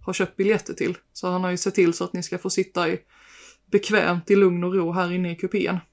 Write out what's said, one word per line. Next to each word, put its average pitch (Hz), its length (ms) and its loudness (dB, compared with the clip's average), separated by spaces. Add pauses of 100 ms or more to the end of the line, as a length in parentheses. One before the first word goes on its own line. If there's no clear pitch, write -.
har 185 120 -8
köpt - 240 -4
biljetter 196 360 0
till. - 240 -4 (160)
Så - 140 -8
han 180 160 -2
har 180 80 -2
ju 180 60 -2
sett 185 180 -4
till 175 180 4
så 180 100 -6
att 175 100 -6
ni 175 100 -6
ska - 140 -8
få 190 120 -6
sitta 180 400 -2
i, 180 100 -4 (680)
bekvämt 202 680 0
i 196 40 6
lugn 180 280 4
och 180 100 -2
ro 175 180 0
här 175 200 -2
inne 180 200 -2
i 165 40 -8
kupén. 185 420 -2 (160)